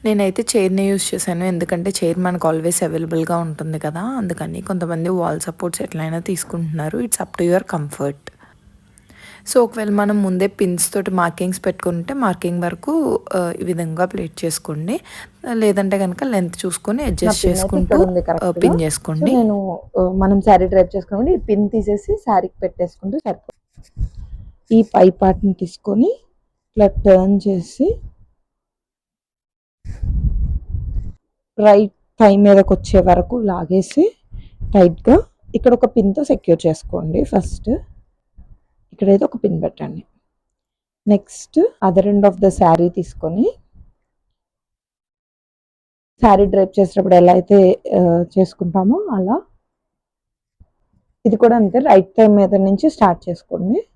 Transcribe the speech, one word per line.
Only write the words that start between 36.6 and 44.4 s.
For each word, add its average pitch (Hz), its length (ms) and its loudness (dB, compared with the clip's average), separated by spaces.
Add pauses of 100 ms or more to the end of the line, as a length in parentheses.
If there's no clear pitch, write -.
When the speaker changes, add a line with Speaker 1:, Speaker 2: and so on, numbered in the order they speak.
Speaker 2:
చేసుకోండి. 165 580 -4
ఫస్ట్ - 440 -4 (1200)
ఇక్కడైతే 196 320 2
ఒక - 120 -4
పిన్ 165 260 -4
పెట్టండి. 156 400 -8 (1080)
నెక్స్ట్ - 520 0
other 190 520 2
end 202 180 2
of 180 40 -8
the 190 160 2
saree 170 380 2
తీసుకొని 180 640 -4 (2750)